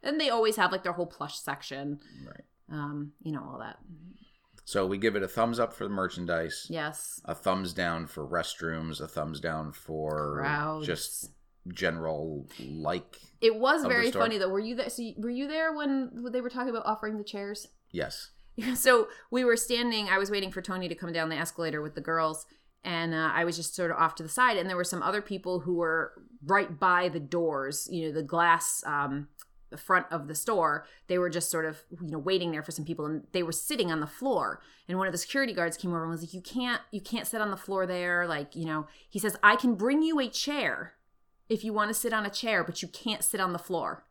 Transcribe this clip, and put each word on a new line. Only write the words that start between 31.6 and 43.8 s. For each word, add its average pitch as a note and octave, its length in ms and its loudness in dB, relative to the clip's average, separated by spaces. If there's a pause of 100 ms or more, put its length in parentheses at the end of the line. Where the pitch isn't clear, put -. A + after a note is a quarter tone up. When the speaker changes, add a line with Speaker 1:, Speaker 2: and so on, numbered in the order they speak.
Speaker 1:
of, D#3 120 -6 (240)
you D#3+ 80 -6
know, D#3 80 -4
waiting F3+ 320 2
there D3+ 140 -2
for D#3+ 80 -10
some D3+ 120 -4
people, D3+ 220 -4
and D3+ 240 -4
they F3+ 140 0
were E3 80 -4
sitting F#3 400 0
on D#3+ 80 2
the D3+ 80 -2
floor. F3+ 520 0 (280)
And F3+ 100 0
one F#3+ 80 2
of F#3 60 0
the F3 60 -2
security C4 340 0
guards E3+ 240 0
came F3+ 160 -2
over E3 100 0
and E3 80 -2
was E3 120 -4
like, E3+ 120 -12
"You F#3 60 -10
can't, B3 400 -2 (100)
you G#3 100 -6
can't A3 280 -4
sit A3+ 120 -2
on G#3 120 0
the F#3+ 40 -4
floor F#3+ 300 0
there." F3 400 0
Like, D3 300 -4
you E3 80 -4
know, D#3 220 -2 (220)
he - 120 -6
says, G#3 220 0
"I G#3 140 12
can A#3+ 200 4
bring C4 260 4
you D#4+ 160 2
a B3+ 100 2
chair A3 640 -2 (540)
if A3 160 0
you A3 80 -4
wanna G#3 220 2
sit A#3 180 0
on G#3+ 140 0
a G3+ 40 -2
chair, G3+ 340 0
but - 180 -6
you F3 60 -8
can't - 340 -4
sit - 180 0
on F#3 120 2
the E3+ 60 -2
floor." D3+ 520 -4